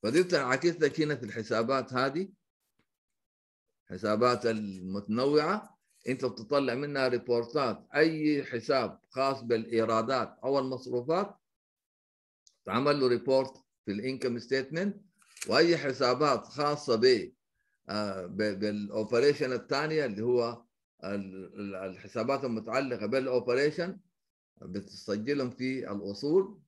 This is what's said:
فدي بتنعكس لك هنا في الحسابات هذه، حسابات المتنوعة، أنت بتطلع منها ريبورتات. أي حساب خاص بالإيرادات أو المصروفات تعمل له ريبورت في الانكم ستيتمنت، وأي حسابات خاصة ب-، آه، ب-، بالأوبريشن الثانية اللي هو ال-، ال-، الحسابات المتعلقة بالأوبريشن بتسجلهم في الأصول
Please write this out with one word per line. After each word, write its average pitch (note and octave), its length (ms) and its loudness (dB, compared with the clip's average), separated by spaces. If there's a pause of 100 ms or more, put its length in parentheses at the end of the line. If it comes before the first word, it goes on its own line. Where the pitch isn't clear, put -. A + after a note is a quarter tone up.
فدي D3+ 200 4
بتنعكس D#3 580 2
لك D#3 200 2
هنا D3+ 160 2
في A#2 80 -10
الحسابات A2+ 680 0
هذه، C#3 400 0 (1600)
حسابات A2 560 2
المتنوعة، A2 1300 -2 (300)
أنت C3 160 -4
بتطلع A#2+ 500 0
منها C#3 340 0
ريبورتات. A#2+ 840 0
أي D3+ 500 4
حساب A#2 560 -2 (100)
خاص C3 320 0
بالإيرادات A2+ 1000 0
أو C#3 140 2
المصروفات B2+ 800 -2 (1300)
تعمل C#3 360 2
له B2+ 80 4
ريبورت C3 480 0 (280)
في G#2 80 -4
الانكم A#2+ 460 -4
ستيتمنت، D#3 680 -4 (440)
وأي E3 280 6
حسابات C3 720 2
خاصة D3 500 0
ب-، A2+ 360 4 (560)
آه، G2 380 -4
ب-، G2 320 -2
بالأوبريشن A2 960 0
الثانية D3 520 -2
اللي G#2+ 180 -4
هو A#2+ 420 0 (400)
ال-، F#2+ 560 -8
ال-، G2 140 -6
الحسابات G#2 720 -4
المتعلقة A2+ 600 -2
بالأوبريشن C3 960 0 (640)
بتسجلهم G#2+ 880 -4
في B2+ 420 -6
الأصول C#3 760 -2